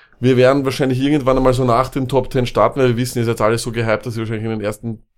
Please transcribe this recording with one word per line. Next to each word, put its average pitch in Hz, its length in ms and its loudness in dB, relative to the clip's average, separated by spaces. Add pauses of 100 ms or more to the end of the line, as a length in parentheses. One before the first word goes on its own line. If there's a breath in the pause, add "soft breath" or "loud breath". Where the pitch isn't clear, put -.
(200 soft breath)
Wir 123 160 4
werden 131 300 4
wahrscheinlich 131 340 -2
irgendwann 135 380 2
einmal 131 160 4
so 127 100 0
nach 123 240 2
den 131 220 -4
Top 131 200 0
Ten 127 160 -2
starten, 113 360 0
weil 127 80 4
wir 113 80 0
wissen, 123 220 -4
ihr 117 60 0
seid 113 140 -2
alle 113 180 2
so 120 140 -6
gehypt, 110 340 -2
dass 113 120 -8
ihr 117 60 -4
wahrscheinlich 110 200 -6
in 113 60 -4
den 113 120 -4
ersten 113 420 -6 (140)